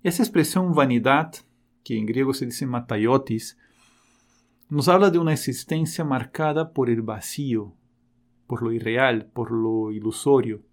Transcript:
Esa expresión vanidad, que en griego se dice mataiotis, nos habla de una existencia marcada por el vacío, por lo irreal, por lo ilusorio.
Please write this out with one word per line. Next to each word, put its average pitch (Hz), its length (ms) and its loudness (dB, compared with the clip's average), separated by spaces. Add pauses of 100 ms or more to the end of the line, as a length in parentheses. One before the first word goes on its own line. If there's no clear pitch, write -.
Esa 254 200 2
expresión 175 500 2
vanidad, 135 600 2 (500)
que 110 140 -6
en 107 80 -2
griego 131 280 0
se 135 120 -4
dice 120 200 -6
mataiotis, 120 920 -2 (1120)
nos 147 180 0
habla 190 220 6
de 170 100 2
una 160 140 2
existencia 160 680 -4
marcada 151 720 -2
por 123 160 0
el 117 120 0
vacío, 110 720 -6 (760)
por 120 140 -6
lo 113 100 -2
irreal, 113 560 0
por 113 240 -6
lo 110 400 0
ilusorio. 110 720 0 (120)